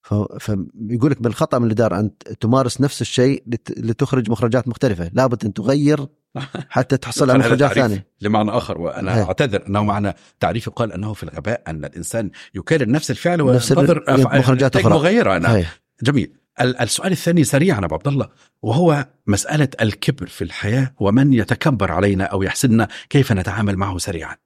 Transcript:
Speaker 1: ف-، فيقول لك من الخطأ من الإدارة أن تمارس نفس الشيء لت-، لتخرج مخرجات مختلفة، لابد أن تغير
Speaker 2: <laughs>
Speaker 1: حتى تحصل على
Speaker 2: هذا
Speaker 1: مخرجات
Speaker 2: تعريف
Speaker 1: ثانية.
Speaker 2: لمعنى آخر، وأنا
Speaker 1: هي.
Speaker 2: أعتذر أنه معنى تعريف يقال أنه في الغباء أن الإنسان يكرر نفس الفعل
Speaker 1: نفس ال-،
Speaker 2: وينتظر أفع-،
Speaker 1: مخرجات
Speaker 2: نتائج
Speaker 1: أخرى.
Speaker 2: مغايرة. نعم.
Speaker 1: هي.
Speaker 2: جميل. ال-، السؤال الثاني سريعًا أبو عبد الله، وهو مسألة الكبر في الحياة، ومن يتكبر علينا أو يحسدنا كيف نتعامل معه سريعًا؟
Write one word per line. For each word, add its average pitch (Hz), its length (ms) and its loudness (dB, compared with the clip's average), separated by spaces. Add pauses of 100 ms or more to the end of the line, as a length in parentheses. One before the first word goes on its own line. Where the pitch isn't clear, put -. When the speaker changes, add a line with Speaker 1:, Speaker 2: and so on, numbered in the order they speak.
Speaker 1:
ف-، - 120 -6
فيقول 107 960 -4
لك 120 100 -4
من 113 60 0
الخطأ 131 320 -2
من 117 60 2
الإدارة 107 340 0
أن 107 180 -2
تمارس 123 640 -2
نفس 139 200 -2
الشيء 127 460 0
لت-، - 320 -8
لتخرج 117 520 -2
مخرجات 117 360 0
مختلفة، 92 460 -2
لابد 120 320 0
أن 101 80 -2
تغير 143 540 0 (280)
Speaker 2:
<laughs> 135 340 -12
Speaker 1:
حتى 131 280 0
تحصل 127 340 0
على 131 80 6
Speaker 2:
هذا 120 80 2
Speaker 1:
مخرجات 131 220 2
Speaker 2:
تعريف - 140 0
Speaker 1:
ثانية. 101 240 -2 (140)
Speaker 2:
لمعنى 104 300 0
آخر، 104 300 -4
وأنا 92 360 -4
Speaker 1:
هي. 110 40 2
Speaker 2:
أعتذر 98 460 -2
أنه 101 160 0
معنى 104 300 -2 (260)
تعريف 98 280 -2
يقال 110 240 -4
أنه 104 220 -8
في - 100 -14
الغباء 80 440 -8
أن 78 180 -10
الإنسان 87 460 -8 (240)
يكرر 123 340 -2
نفس 147 220 0
الفعل 151 420 2
Speaker 1:
نفس 123 180 2
ال-، 135 60 4
Speaker 2:
وينتظر 156 300 2
أفع-، 135 300 4
Speaker 1:
مخرجات 131 340 4
Speaker 2:
نتائج 196 140 2
Speaker 1:
أخرى. 156 140 4
Speaker 2:
مغايرة. 170 380 2
نعم. 101 180 2
Speaker 1:
هي. 90 100 2 (380)
Speaker 2:
جميل. 123 300 0 (280)
ال-، 127 200 0
السؤال 123 300 -2
الثاني 170 320 2
سريعًا 135 420 2
أبو 78 100 -4
عبد 80 120 -4
الله، 139 220 -2 (320)
وهو 143 460 2 (200)
مسألة 139 420 0 (120)
الكبر 107 460 -2
في - 160 -10
الحياة، 113 560 -2
ومن 127 340 4
يتكبر 101 580 0
علينا 95 320 2
أو 95 200 -2
يحسدنا 113 440 2 (220)
كيف 135 220 2
نتعامل 101 460 -2
معه 95 200 -4
سريعًا؟ 85 380 -8 (100)